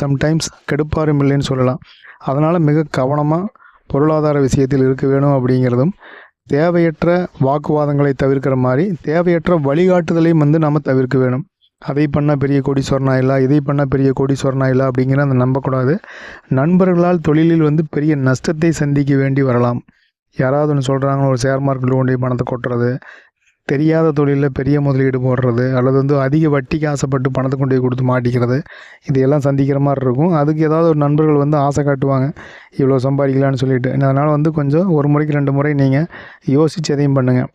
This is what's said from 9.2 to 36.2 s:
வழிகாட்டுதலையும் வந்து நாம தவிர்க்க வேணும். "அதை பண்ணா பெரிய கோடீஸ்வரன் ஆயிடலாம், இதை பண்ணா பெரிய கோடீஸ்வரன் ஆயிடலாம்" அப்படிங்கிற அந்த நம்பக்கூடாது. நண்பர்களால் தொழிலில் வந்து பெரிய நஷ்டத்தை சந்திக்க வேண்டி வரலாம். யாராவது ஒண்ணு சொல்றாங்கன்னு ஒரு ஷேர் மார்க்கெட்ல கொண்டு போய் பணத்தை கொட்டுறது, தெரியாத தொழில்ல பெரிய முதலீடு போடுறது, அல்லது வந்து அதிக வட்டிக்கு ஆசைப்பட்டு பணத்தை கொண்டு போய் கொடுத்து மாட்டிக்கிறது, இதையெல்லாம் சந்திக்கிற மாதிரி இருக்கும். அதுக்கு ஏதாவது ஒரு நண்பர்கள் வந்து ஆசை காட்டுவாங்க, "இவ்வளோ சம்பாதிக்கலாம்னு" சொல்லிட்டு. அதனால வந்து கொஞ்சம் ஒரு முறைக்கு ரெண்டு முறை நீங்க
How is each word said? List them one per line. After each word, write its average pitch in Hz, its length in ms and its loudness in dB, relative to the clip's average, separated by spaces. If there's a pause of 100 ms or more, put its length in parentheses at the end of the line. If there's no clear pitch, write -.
வழிகாட்டுதலையும் 165 800 2
வந்து 151 220 4
நாம 151 200 0
தவிர்க்க 131 400 0
வேணும். 127 260 0 (340)
"அதை 143 300 -2
பண்ணா 147 260 0
பெரிய 139 260 0
கோடீஸ்வரன் 135 520 -2
ஆயிடலாம், 131 300 0
இதை 143 180 2
பண்ணா 143 280 -2
பெரிய 135 320 2
கோடீஸ்வரன் 135 420 -2
ஆயிடலாம்" 131 360 0
அப்படிங்கிற 135 300 0
அந்த 127 180 0
நம்பக்கூடாது. 131 520 -2 (500)
நண்பர்களால் 175 720 2
தொழிலில் 160 400 2
வந்து 151 300 2
பெரிய 151 240 -2
நஷ்டத்தை 151 580 0
சந்திக்க 143 440 0
வேண்டி 135 260 0
வரலாம். 123 400 0 (540)
யாராவது 143 380 0
ஒண்ணு 139 120 0
சொல்றாங்கன்னு 139 400 0
ஒரு 131 160 2
ஷேர் 135 180 0
மார்க்கெட்ல 131 300 -2
கொண்டு 131 260 0
போய் - 0 -
பணத்தை 123 340 -2
கொட்டுறது, 123 480 -2 (680)
தெரியாத 160 440 2
தொழில்ல 143 340 0
பெரிய 139 340 -2
முதலீடு 135 400 0
போடுறது, 127 540 0
அல்லது 131 220 2
வந்து 139 240 0
அதிக 151 280 0
வட்டிக்கு 147 400 -2
ஆசைப்பட்டு 139 420 -2
பணத்தை 131 280 -2
கொண்டு 131 160 0
போய் 127 80 0
கொடுத்து 127 220 -2
மாட்டிக்கிறது, 123 520 0 (500)
இதையெல்லாம் 135 340 2
சந்திக்கிற 139 380 0
மாதிரி 139 260 0
இருக்கும். 139 280 0
அதுக்கு 156 300 0
ஏதாவது 160 260 2
ஒரு 156 100 2
நண்பர்கள் 147 360 2
வந்து 147 220 2
ஆசை 143 280 0
காட்டுவாங்க, 135 420 0 (500)
"இவ்வளோ 135 200 2
சம்பாதிக்கலாம்னு" 135 580 0
சொல்லிட்டு. 131 380 -2
அதனால 139 380 0
வந்து 151 220 0
கொஞ்சம் 156 380 0
ஒரு 147 180 2
முறைக்கு 151 260 0
ரெண்டு 139 180 0
முறை 143 220 0
நீங்க 135 240 2 (480)